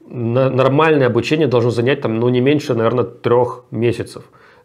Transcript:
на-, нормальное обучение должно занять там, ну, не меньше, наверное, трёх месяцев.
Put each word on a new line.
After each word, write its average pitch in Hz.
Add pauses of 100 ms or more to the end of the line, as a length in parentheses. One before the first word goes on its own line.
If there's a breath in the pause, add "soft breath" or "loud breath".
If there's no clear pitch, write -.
на-, 123
нормальное 135
обучение 127
должно 120
занять 120
там, 113
ну, 120
не 123
меньше, 139
наверное, 117
трёх 120
месяцев. 113 (400 soft breath)